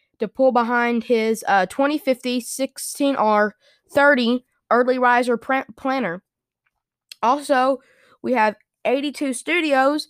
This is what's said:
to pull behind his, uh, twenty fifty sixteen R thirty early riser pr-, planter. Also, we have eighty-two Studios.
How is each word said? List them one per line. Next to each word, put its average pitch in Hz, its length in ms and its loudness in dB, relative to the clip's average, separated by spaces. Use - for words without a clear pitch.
to 220 100 -6
pull 262 240 2
behind 240 520 0
his, 220 440 0
uh, 190 200 2
twenty 285 320 -2
fifty 254 420 -2
sixteen - 720 -4
R 214 380 2
thirty 254 500 2
early 247 260 2
riser 247 400 2
pr-, 262 400 -4
planter. 240 460 -4
Also, 262 540 0
we 240 100 -2
have 214 220 0
eighty-two 277 480 -2
Studios. 294 760 0